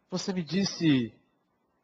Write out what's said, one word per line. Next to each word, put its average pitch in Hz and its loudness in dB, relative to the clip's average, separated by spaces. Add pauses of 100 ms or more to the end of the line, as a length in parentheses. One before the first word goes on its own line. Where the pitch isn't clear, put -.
(100)
"Você 185 -6
me 185 -4
disse 151 2 (720)